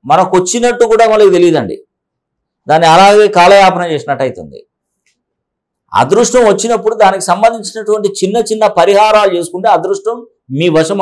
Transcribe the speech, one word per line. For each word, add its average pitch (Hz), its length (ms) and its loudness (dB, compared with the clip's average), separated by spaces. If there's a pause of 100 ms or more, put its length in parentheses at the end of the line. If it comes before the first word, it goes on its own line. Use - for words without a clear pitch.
మనకు 165 340 0
వచ్చినట్టు 233 540 -2
కూడా 226 120 2 (100)
మనకు 208 240 4
తెలియదండి. 151 380 0 (880)
దాన్ని 165 280 0
అలాగే 202 320 4 (140)
కాలయాపన 185 420 4 (120)
చేసినట్టు 135 320 -6
అవుతుంది. 80 340 -14 (1300)
అదృష్టం 202 500 0 (100)
వచ్చినప్పుడు 220 500 -4
దానికి 190 300 2
సంబంధించినటువంటి 208 760 -4 (120)
చిన్న 190 160 -4 (120)
చిన్న 220 160 -2 (140)
పరిహారాలు 202 580 2
చేసుకుంటే 175 400 -6
అదృష్టం 196 400 -6 (400)
మీ 160 180 -2
వశం 160 280 -2